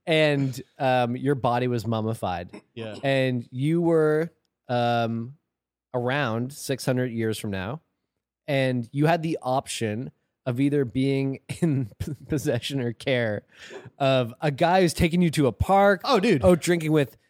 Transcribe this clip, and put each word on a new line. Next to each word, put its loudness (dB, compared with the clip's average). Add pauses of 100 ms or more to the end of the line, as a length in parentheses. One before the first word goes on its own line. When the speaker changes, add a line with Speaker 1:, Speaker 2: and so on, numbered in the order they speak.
Speaker 1:
and, 2 (200)
um, 2
your 0
body 0
was -2
mummified. -4 (240)
Speaker 2:
Yeah. -12
Speaker 1:
And 0
you 0
were, 2 (360)
um, -2 (580)
around -2
six -8
hundred -2
years -2
from -8
now, -6 (680)
and -2
you 0
had 2
the -4
option -4 (340)
of -4
either 2
being -2 (100)
<laughs> -6
in 0 (100)
p-, -6 (140)
possession -2
or -2
care -2 (540)
of 0
a 0
guy 2
who's 4
taking 2
you 4
to 2
a 2
park. 4
Speaker 2:
Oh, 2
dude. 2
Speaker 1:
Oh, 8
drinking 0
with, 2 (120)